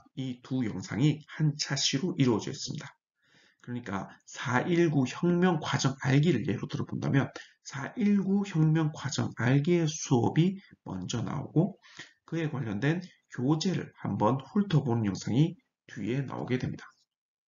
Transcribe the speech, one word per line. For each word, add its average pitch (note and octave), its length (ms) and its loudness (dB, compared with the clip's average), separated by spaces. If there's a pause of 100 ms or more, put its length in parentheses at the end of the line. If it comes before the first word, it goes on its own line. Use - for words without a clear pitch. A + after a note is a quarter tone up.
(160)
이 C3 260 -8
두 C3 240 -2
영상이 G2+ 640 0
한 D3+ 300 0
차시로 - 600 -2
이루어져 A#2 340 2
있습니다. - 340 -10 (760)
그러니까 A#2+ 480 -8 (160)
사일구 C#3+ 840 2
혁명 F3 540 2
과정 - 400 0
알기를 C3+ 460 2
예로 F#2+ 200 -2
들어본다면 - 640 0 (340)
사일구 G3+ 840 0
혁명 D#3 460 4
과정 B2+ 440 -4
알기의 D3 500 4
수업이 D3+ 680 2 (260)
먼저 F#2+ 380 -6
나오고 - 560 -2 (480)
그에 D#3+ 240 -4
관련된 A#2+ 520 -2 (340)
교재를 D#3 600 0
한번 G#2+ 460 0
훑어보는 C#3 640 0
영상이 G#2+ 500 0 (320)
뒤에 A#2 340 -4
나오게 B2 360 -4
됩니다. - 280 -8 (640)